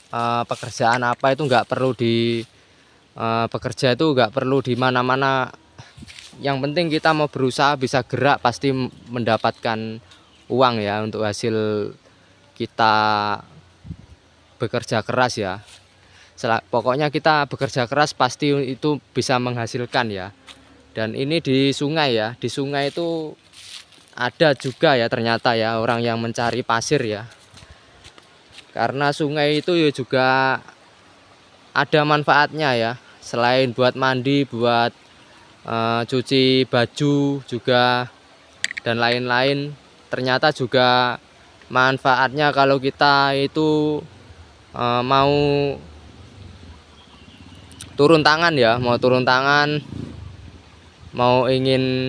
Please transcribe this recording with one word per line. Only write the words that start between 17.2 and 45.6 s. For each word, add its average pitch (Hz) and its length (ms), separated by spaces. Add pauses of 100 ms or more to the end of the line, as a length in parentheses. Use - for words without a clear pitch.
bekerja 127 320
keras 139 320
pasti 143 400 (160)
itu 143 400
bisa 127 320
menghasilkan 120 640
ya. 98 240 (640)
Dan 110 160
ini 139 320
di 135 320
sungai 147 400
ya, 110 240
di 127 80
sungai 139 480
itu 165 400 (800)
ada 131 400
juga 139 400
ya 117 160
ternyata 117 480
ya 113 240
orang 117 160
yang 117 160
mencari 117 480
pasir 120 400
ya. 107 240 (1400)
Karena 131 400
sungai 151 480
itu 175 160
ya 156 160
juga 131 360 (1500)
ada 143 320
manfaatnya 147 640
ya. 117 200 (280)
Selain 123 560
buat 127 240
mandi, 131 480
buat, 117 480 (720)
eh, 113 400
cuci 131 640
baju 143 800
juga 123 560 (720)
dan 117 160
lain-lain. 123 800 (320)
Ternyata 131 480
juga 123 640 (480)
manfaatnya 131 880
kalau 139 240
kita 139 560
itu, 151 640 (720)
eh, 120 320
mau 135 320 (2750)